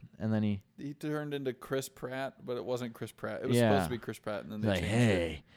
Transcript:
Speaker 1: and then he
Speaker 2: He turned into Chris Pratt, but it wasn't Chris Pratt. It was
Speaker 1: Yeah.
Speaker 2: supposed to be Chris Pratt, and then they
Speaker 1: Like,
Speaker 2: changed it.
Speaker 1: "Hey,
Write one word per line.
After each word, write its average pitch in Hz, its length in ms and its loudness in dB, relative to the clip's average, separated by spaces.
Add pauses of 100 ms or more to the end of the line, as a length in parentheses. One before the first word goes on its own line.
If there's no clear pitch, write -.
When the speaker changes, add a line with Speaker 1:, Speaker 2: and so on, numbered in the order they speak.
(180)
Speaker 1:
and 110 160 0
then 107 80 2
he 104 200 0 (160)
Speaker 2:
He 143 180 -8
turned 151 400 -4
into 135 180 -2
Chris 135 340 -4
Pratt, 131 560 -8
but 123 140 -4
it 110 80 -6
wasn't 120 300 -4
Chris - 160 -8
Pratt. 107 320 -6
It - 40 -2
was 120 100 6
Speaker 1:
Yeah. 117 160 8
Speaker 2:
supposed 95 120 4
to 80 60 -2
be 123 80 -2
Chris - 180 -8
Pratt, 104 260 -6
and - 80 -12
then 107 100 -6
they 110 80 2
Speaker 1:
Like, 95 100 4
Speaker 2:
changed 87 140 0
it. 117 40 2
Speaker 1:
"Hey, 87 460 2 (140)